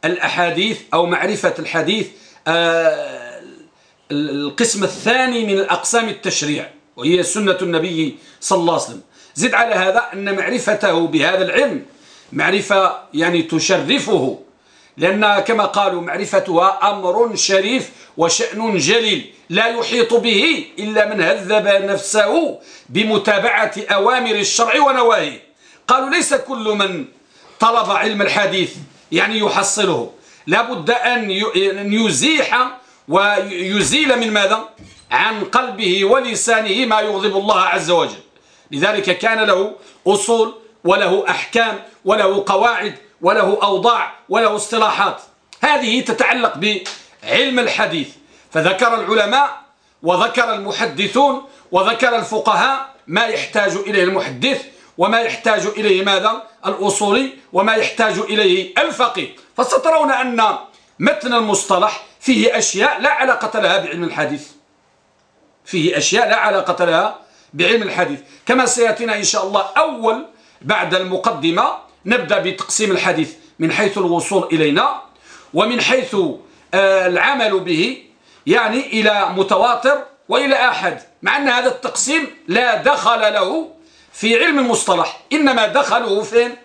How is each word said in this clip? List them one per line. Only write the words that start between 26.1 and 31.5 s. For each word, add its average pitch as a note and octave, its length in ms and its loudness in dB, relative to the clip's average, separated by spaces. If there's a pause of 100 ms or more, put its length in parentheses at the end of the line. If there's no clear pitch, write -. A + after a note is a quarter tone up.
كل A3+ 460 -2
من F3+ 260 -4 (540)
طلب A3+ 320 2
علم G3+ 300 0
الحديث، F#3+ 520 0 (380)
يعني، G#3 280 0
يحصله، F#3+ 720 -2 (360)
لا E3 140 2
بد A3 300 -4
أن A#3+ 400 0
ي-، G3 400 0 (100)